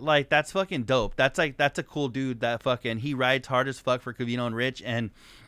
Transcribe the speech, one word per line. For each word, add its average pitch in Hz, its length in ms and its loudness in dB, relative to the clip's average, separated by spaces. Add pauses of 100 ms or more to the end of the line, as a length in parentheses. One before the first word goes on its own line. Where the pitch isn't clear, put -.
like, 143 280 2
that's 151 240 2
fucking 185 300 -2
dope. 113 340 2
That's, 135 200 4
like, 156 200 0
that's 143 200 2
a 160 60 -4
cool 147 240 -4
dude 127 320 -4
that 117 240 -2
fucking, 117 360 0
he 143 140 -4
rides 127 360 2
hard 131 180 2
as 131 120 -8
fuck 127 220 -2
for 123 120 -10
Covino 120 340 -2
and 113 80 -4
Rich. 127 300 -2
And 117 260 -4 (360)